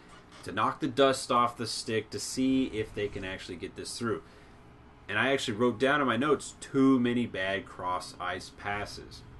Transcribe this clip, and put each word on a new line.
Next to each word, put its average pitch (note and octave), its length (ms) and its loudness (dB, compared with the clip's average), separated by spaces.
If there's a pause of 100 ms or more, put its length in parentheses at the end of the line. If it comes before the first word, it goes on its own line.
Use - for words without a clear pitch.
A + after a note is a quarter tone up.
(440)
to F#2+ 80 -10
knock A2 280 0
the D3+ 80 -2
dust C3+ 440 4
off A#2+ 260 4
the A#2 100 -4
stick, A2 420 -2
to G#2 100 -8
see C3 460 0
if G#2+ 300 -4
they G#2 120 -2
can G2+ 160 -6
actually F#2+ 320 -8
get F2+ 200 -10
this - 240 -10
through. G#2+ 240 -2 (840)
And G#2 120 -2
I B2+ 120 4
actually C3+ 260 0
wrote A#2 220 2
down C#3 220 4
in C3+ 60 2
my A2+ 100 2
notes, C#3+ 420 0
too C3+ 400 4
many A#2+ 280 2
bad F#2+ 380 -4
cross-ice F2+ 920 -6
passes. - 640 -8 (180)